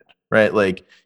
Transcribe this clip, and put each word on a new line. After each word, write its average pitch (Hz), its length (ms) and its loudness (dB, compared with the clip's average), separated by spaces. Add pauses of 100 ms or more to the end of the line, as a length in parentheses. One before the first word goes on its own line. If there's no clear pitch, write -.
(320)
right? 107 220 2
Like, 95 300 -2 (220)